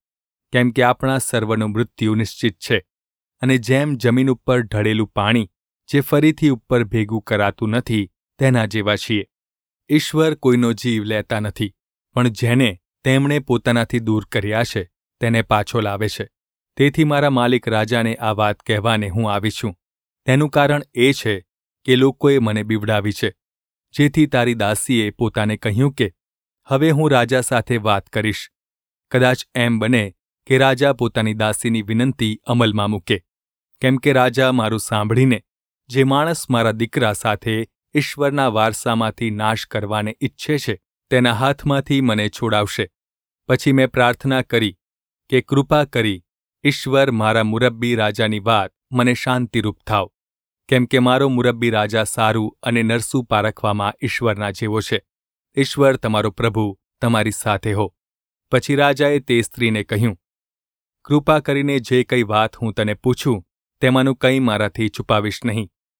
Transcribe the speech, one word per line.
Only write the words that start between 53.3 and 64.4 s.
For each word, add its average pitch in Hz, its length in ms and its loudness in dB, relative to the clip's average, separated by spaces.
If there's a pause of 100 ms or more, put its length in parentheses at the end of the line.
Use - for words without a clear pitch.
ઈશ્વરના 104 500 -4
જેવો 107 300 -4
છે. 104 200 -4 (540)
ઈશ્વર 135 400 2
તમારો 110 360 -2
પ્રભુ 107 480 -4 (220)
તમારી 113 300 0
સાથે 104 420 -2
હો." 98 220 -4 (560)
પછી 131 240 0
રાજાએ 143 440 2
તે 120 220 0
સ્ત્રીને 110 420 -2
કહ્યું, 107 340 -2 (840)
"કૃપા 151 360 2
કરીને 143 400 -2
જે 123 240 0
કંઈ 123 200 0
વાત 107 320 0
હું 113 180 -6
તને 107 200 -2
પૂછું, 123 520 -2 (360)
તેમાંનું 131 340 2
કંઈ 131 240 0
મારાથી 107 500 -2